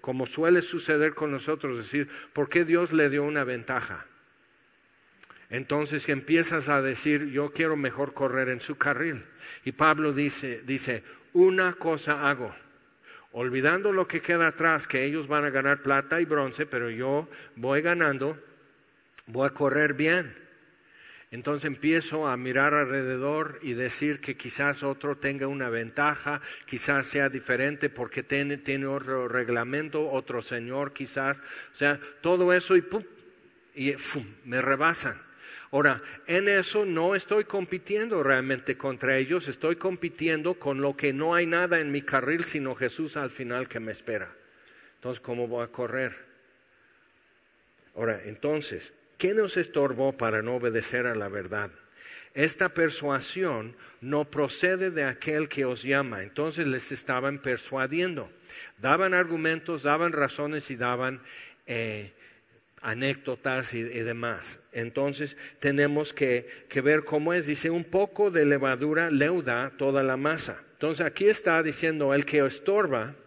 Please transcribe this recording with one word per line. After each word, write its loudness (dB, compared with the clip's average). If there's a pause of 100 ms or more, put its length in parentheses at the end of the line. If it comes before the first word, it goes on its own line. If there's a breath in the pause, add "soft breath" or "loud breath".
como -4
suele 4
suceder 2
con -2
nosotros, -4
decir, -2 (260 loud breath)
"¿Por 0
qué 4
Dios 4
le 6
dio 0
una 0
ventaja?" -4 (1400 loud breath)
Entonces -2
empiezas 2
a 4
decir, 0
"Yo -2
quiero 0
mejor -2
correr 0
en -4
su -8
carril." 0 (400 loud breath)
Y -4
Pablo 4
dice, -2
dice, -4 (300 loud breath)
"Una 6
cosa 0
hago, -2 (760 loud breath)
olvidando 2
lo 2
que -4
queda 4
atrás, 2
que 0
ellos -4
van 2
a 0
ganar 2
plata 2
y 2
bronce, 0
pero -4
yo -2 (280 loud breath)
voy 2
ganando, 0 (880)
voy 0
a 0
correr 2
bien." 0 (960 loud breath)
Entonces -4
empiezo 0
a 0
mirar 4
alrededor 0
y -4
decir -2
que -8
quizás -2
otro -4
tenga -4
una -4
ventaja, 0 (240 loud breath)
quizás 0
sea 2
diferente -2
porque -6
tiene, -2
tiene -4
otro -2
reglamento, -2
otro -2
señor -6
quizás. -4 (320 loud breath)
O -20
sea, 4 (220 loud breath)
todo 6
eso 6
y 10
pum, -4 (680)
y, 0
pum, -4 (220)
me 0
rebasan. 2 (500 loud breath)
Ahora, 4 (260 loud breath)
en 2
eso 4
no 2
estoy 2
compitiendo -2
realmente 2
contra 0
ellos, 0
estoy -2
compitiendo -2
con -4
lo 0
que 0
no 0
hay 4
nada 2
en 0
mi 0
carril, 0
sino -4
Jesús -4
al -4
final -6
que -8
me -8
espera. -8 (600 soft breath)
Entonces, -8
¿cómo -4
voy -4
a -4
correr? -4 (1800 soft breath)
Ahora, -2
entonces, -6 (240)
¿qué 0
nos 2
estorbó 0
para 0
no -2
obedecer 0
a 0
la -4
verdad? -6 (640 loud breath)
Esta 0
persuasión -2 (240 loud breath)
no -2
procede 0
de 0
aquel -2
que 0
os -4
llama. 0
Entonces -2
les -2
estaban -2
persuadiendo. -4 (460 loud breath)
Daban 4
argumentos, 0
daban 2
razones -2
y -8
daban, -2 (460 loud breath)
eh, -6 (640 loud breath)
anécdotas -4
y, -4
y -6
demás. -6 (100)
Entonces -4 (220 loud breath)
tenemos 2
que, 0 (200 loud breath)
que -2
ver 4
cómo 0
es. -2
Dice, -2
"Un -2
poco 0
de 6
levadura 2
leuda 2
toda 4
la 2
masa." -2 (120)
Entonces -2
aquí 2
está 4
diciendo, 0
el 4
que 2
estorba 0 (100)